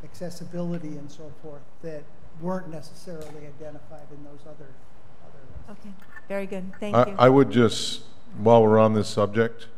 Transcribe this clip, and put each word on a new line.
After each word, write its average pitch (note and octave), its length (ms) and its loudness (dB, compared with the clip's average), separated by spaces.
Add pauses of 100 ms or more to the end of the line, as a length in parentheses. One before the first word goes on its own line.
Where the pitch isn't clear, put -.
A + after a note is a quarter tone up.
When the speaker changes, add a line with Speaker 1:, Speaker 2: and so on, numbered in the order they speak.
Speaker 1:
accessibility E3+ 840 -4
and C#3+ 220 -6
so D3+ 200 -8 (100)
forth C#3+ 200 -8 (200)
that D#3 220 -6 (380)
weren't F3+ 280 -4
necessarily D3+ 800 -6
identified D3 680 -8
in C#3+ 80 -8
those C#3+ 220 -8
other, D3+ 240 -8 (540)
other D3 160 -8 (300)
lists. G#3 160 -8
Speaker 2:
Okay, G3 80 -6 (340)
very G3 180 -2
good. F#3 340 -6
Thank G#3 160 -2
Speaker 3:
I, B2 120 8
Speaker 2:
you. G2 100 -6
Speaker 3:
I B2 120 10
would C3 220 8
just, - 520 2 (340)
while A2+ 260 8
we're A2 160 8
on A2 140 6
this G#2 140 2
subject A2 600 0 (100)